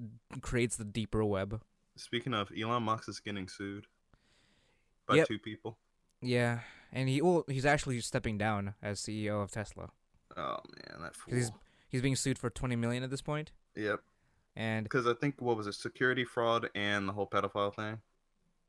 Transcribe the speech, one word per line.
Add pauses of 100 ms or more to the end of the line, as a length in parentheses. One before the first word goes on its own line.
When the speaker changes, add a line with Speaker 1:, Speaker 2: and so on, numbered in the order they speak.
(420)
Speaker 1:
creates
the
deeper
web. (360)
Speaker 2:
Speaking
of,
Elon
Musk
is
getting
sued (1200)
by
Speaker 1:
Yep.
Speaker 2:
two
people. (420)
Speaker 1:
Yeah, (320)
and
he,
well,
he's
actually
stepping
down
as
C
E
O
of
Tesla. (480)
Speaker 2:
Oh (180)
man,
that
fool.
Speaker 1:
'Cause (100)
he's, (380)
he's
being
sued
for
twenty
million
at
this
point. (240)
Speaker 2:
Yep. (540)
Speaker 1:
And
Speaker 2:
'Cause
I
think,
what
was
it,
security
fraud
and
the
whole
pedophile
thing? (720)